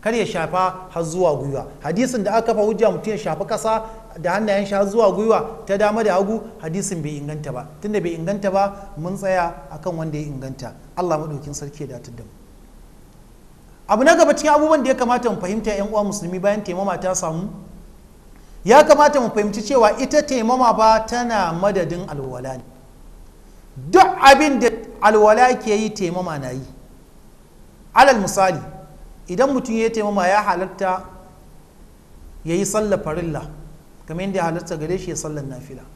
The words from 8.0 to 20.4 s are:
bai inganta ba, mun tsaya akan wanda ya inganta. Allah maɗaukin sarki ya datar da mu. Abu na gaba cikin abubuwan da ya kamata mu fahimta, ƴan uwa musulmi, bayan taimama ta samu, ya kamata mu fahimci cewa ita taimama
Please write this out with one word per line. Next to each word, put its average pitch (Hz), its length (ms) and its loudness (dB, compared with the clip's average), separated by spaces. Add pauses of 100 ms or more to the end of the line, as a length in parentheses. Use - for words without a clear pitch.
bai 170 160 -4
inganta 196 340 -4
ba, 196 460 -2
mun 175 180 -8
tsaya 185 380 -2 (180)
akan 165 260 -8
wanda 160 200 -6
ya 151 100 -8
inganta. 131 460 -12 (240)
Allah 175 220 -2
maɗaukin 147 360 -10
sarki 143 320 -12
ya 127 100 -14
datar 120 180 -18
da 120 80 -18
mu. 104 60 -20 (1600)
Abu 214 160 2
na 330 120 8
gaba 311 180 6
cikin 302 180 2
abubuwan 302 320 4
da 254 60 0
ya 262 60 4
kamata 247 340 0
mu 196 120 -4
fahimta, 214 300 -4
ƴan 202 200 -4
uwa 214 120 0
musulmi, 180 360 -6
bayan 202 240 0
taimama 185 340 -4
ta 185 180 -2
samu, 180 340 -4 (1160)
ya 254 180 10
kamata 294 380 6
mu 226 80 -2
fahimci 208 340 -2
cewa 226 360 2
ita 277 240 2
taimama 247 500 2